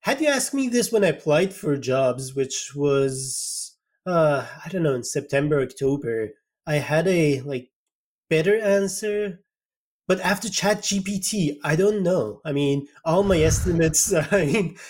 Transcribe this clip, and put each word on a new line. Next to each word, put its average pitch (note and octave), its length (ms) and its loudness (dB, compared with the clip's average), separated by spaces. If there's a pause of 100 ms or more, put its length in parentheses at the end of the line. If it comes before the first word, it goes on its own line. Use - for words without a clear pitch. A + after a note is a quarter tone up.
had C#4 200 -2
you D#4 60 2
asked C4+ 260 0
me C4+ 160 0
this A#3 220 0
when G#3+ 120 2
I F#3 40 4
applied D#3+ 460 2
for D3+ 220 -2
jobs, C3 580 -2
which C3+ 400 -6
was, C3+ 1040 -2 (280)
uh, D3+ 420 2 (180)
I D#3+ 40 -12
don't F3+ 140 -2
know, C#3+ 120 2
in A#2+ 80 -4
September, C#3+ 580 0
October, B2+ 680 -2 (360)
I D3+ 100 -2
had D3+ 340 0
a, D3+ 320 2
like, C3 300 -8 (580)
better E3 280 2
answer. G3+ 840 -2 (680)
But F#3 140 2
after G3 280 -2
Chat G#3 340 0
G G3 160 -2
P G3 200 -4
T, F3 440 -2
I D#3 140 2
don't G3+ 260 2
know. E3 400 0
I D#3 80 -6
mean, C#3+ 360 0 (180)
all E3+ 180 4
my F#3+ 160 4
estimates, E3 760 2
<laughs> D#3 180 0
I G3 140 4
mean, F3 320 0 (120)